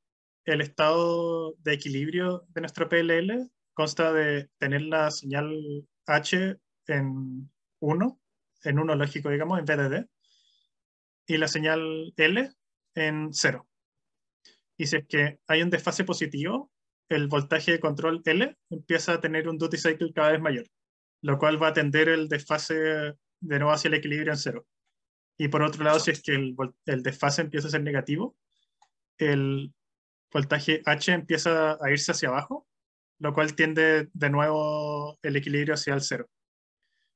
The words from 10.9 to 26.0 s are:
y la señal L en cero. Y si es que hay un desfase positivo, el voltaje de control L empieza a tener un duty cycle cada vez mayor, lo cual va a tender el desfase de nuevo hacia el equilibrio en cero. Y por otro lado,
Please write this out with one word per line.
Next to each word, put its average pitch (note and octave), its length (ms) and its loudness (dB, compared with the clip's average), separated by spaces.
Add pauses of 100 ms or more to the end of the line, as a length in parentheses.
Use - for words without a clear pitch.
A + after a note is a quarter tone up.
y E3 100 0
la D#3 100 2
señal D#3+ 680 -2
L G3+ 340 2 (440)
en D#3 380 -2
cero. C3 360 -2 (1080)
Y D#3 100 -4
si D#3+ 100 0
es C#3+ 100 -4
que D3 400 0
hay D#3+ 160 4
un F3 80 0
desfase E3+ 340 0
positivo, E3 680 -4 (360)
el D3+ 200 0
voltaje D3+ 440 0
de E3 80 2
control D#3+ 440 0
L G3 320 2 (120)
empieza D#3+ 440 -2
a E3 80 0
tener D#3+ 280 -2
un E3 100 -4
duty D#3+ 180 -2
cycle D#3+ 360 -2
cada D3+ 200 4
vez D#3+ 80 2
mayor, C#3 260 -2 (560)
lo C#3+ 160 0
cual D3+ 240 4
va D#3+ 60 6
a D#3 40 4
tender D#3 360 4
el D#3+ 200 2
desfase D3+ 460 -2
de D#3 840 -2
nuevo D3 140 4
hacia D3+ 160 2
el D#3 60 2
equilibrio D3+ 380 -2
en D3 60 -4
cero. A#2+ 280 -6 (720)
Y D3 100 0
por D3+ 140 2
otro D3+ 220 -2
lado, D3+ 160 6